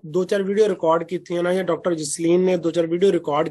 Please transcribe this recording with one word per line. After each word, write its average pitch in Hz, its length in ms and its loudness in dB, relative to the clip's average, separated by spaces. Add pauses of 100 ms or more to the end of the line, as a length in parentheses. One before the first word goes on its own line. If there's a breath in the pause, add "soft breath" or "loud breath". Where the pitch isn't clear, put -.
ਦੋ 165 200 -2
ਚਾਰ 196 180 0
ਵੀਡੀਓ 202 260 2
ਰਿਕਾਰਡ 170 380 2
ਕੀਤੀਆਂ 175 360 -4
ਨੇ 180 120 0
ਜਾਂ 190 80 -2
ਡਾਕਟਰ 175 320 -2
ਜਸਲੀਨ 165 500 0
ਨੇ 185 120 2
ਦੋ 165 140 -2
ਚਾਰ 165 160 0
ਵੀਡੀਓ 180 240 2
ਰਿਕਾਰਡ 165 400 0